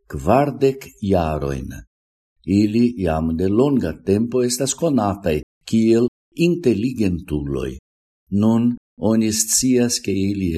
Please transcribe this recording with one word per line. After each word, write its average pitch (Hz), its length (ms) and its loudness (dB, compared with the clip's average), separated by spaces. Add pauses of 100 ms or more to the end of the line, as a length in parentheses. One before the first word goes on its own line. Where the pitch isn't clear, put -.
kvardek 127 760 0 (140)
jarojn. 76 720 -2 (760)
Ili 107 480 2
jam 80 420 -2
de 90 120 0
longa 110 440 2 (120)
tempo 120 380 0
estas 123 300 -2
konataj 101 680 0 (220)
kiel 113 440 2 (280)
inteligentuloj. 95 1400 -2 (600)
Nun 113 440 2 (220)
oni 110 360 2
scias, 123 680 0
ke 98 140 -4
ili 95 440 -2